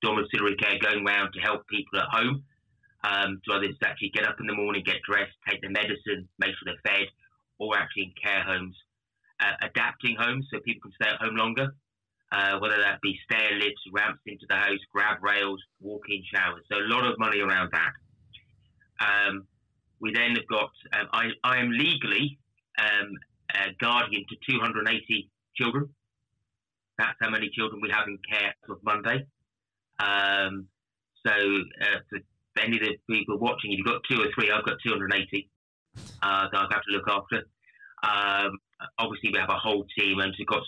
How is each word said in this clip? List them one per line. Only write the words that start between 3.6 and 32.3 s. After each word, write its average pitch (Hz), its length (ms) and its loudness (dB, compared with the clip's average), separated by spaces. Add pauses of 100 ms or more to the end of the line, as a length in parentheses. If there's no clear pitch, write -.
to 104 80 2
actually 98 240 -6
get 107 140 2
up 107 120 -2
in 110 60 -6
the 104 80 -2
morning, 104 320 -2
get 95 160 -2
dressed, 101 320 0 (160)
take 101 120 -2
their 98 100 -8
medicine, 101 680 -2
make 98 160 0
sure - 160 -12
they're - 240 -2
fed, 98 140 2 (500)
or 104 180 0
actually 101 280 -2
in 92 100 -10 (100)
care 98 200 0
homes, 92 320 -4 (640)
uh, 101 140 2 (120)
adapting 117 540 -2
homes 123 340 0
so 101 60 -4
people - 320 -6
can - 100 -20
stay 107 100 2
at - 140 -2
home 110 100 -2
longer, 113 380 0 (580)
uh, 98 280 2
whether 107 180 2
that 101 240 2
be 98 240 -2
stair 107 320 2
lifts, 101 240 0 (100)
ramps 104 360 0
into 101 200 -14
the 98 80 2
house, 101 220 2 (160)
grab 101 300 2
rails, 101 360 0 (220)
walk-in 104 400 -6 (100)
showers. 90 300 0 (100)
So 104 60 0
a 104 80 0
lot 120 180 2
of 117 140 0
money 107 220 2
around 95 340 2
that. 82 200 0 (1080)
Um, 98 460 0 (520)
we 110 140 -4
then 120 220 2
have 113 120 -2
got, 107 220 0 (240)
um, 104 180 0
I, 113 180 2 (140)
I 127 140 4
am 120 140 2
legally, 135 680 2 (400)
um, 104 320 2 (460)
a 98 260 0
guardian 113 480 2
to 110 60 -10 (120)
two 131 120 2
hundred 110 280 0
and - 80 2
eighty 107 360 -2 (240)
children. 127 340 0 (1120)
That's 113 200 0
how 113 120 -2
many 107 180 0
children 110 320 -4
we 107 80 -2
have 104 180 0
in 101 120 -10 (120)
care 104 180 0 (140)
as - 60 -20
of 95 140 -8
Monday. 110 420 0 (720)
Um, 98 680 2 (580)
so, 113 80 4
uh, 101 640 2 (100)
for 101 100 -6 (420)